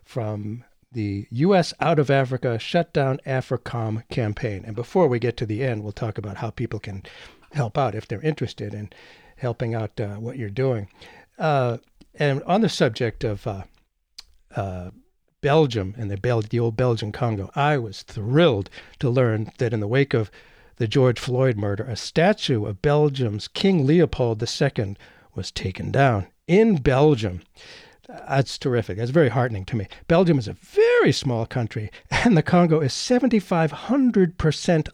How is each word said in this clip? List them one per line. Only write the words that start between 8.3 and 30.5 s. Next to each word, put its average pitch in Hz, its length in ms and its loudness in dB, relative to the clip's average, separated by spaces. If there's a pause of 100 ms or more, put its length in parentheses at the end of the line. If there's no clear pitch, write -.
in 104 160 -10 (460)
helping 117 380 -4
out, 110 260 -6
uh, 101 160 -6
what 117 200 -10
you're 110 140 -8
doing. 117 380 -2 (500)
Uh, 131 400 0 (360)
and 143 300 0
on 196 180 2
the 190 60 2
subject 123 560 -2
of, 107 220 -4
uh, 98 160 -6 (920)
uh, 92 360 -6 (500)
Belgium 123 560 2
and 104 140 -6
the 98 60 -4
Bel-, 117 260 0
the 113 160 -4
old 117 180 -2
Belgian 117 360 0
Congo, 107 420 -4
I 147 240 0
was 110 240 -8
thrilled 120 680 2 (300)
to 139 100 0
learn 117 500 2
that 113 140 0
in 110 80 -2
the 104 80 -4
wake 139 260 2
of 113 160 0 (460)
the 117 120 -2
George 127 300 4
Floyd 127 380 0
murder, 101 280 -4
a 120 120 -8
statue 160 680 0
of 104 160 -6
Belgium's 139 640 0
King 180 380 2
Leopold 131 540 2
the 117 60 -4
Second 110 520 -2 (360)
was - 160 -8
taken - 400 -6
down 123 360 2 (200)
in 208 300 6
Belgium. 127 680 2 (640)
That's - 500 -2
terrific. 117 400 -2
That's 117 120 -2
very 143 200 4
heartening 113 360 -2
to 123 100 -4
me. 95 120 -4 (180)
Belgium 170 320 4
is 113 100 -4
a - 40 -10